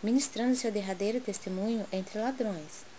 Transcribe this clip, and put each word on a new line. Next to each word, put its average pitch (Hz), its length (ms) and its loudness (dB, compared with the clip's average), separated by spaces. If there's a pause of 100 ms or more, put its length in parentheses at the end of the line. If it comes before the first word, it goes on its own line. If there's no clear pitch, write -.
ministrando 247 520 4
seu 247 140 2
derradeiro 202 520 0
testemunho 202 720 -2
entre 190 260 -2
ladrões. 220 800 -2